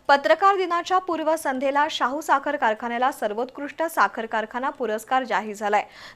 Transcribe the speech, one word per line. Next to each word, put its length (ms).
पत्रकार 480
दिनाच्या 420
पूर्वसंध्येला 920
शाहू 300
साखर 360
कारखान्याला 560
सर्वोत्कृष्ट 720
साखर 440
कारखाना 440
पुरस्कार 540
जाहीर 320
झालाय. 280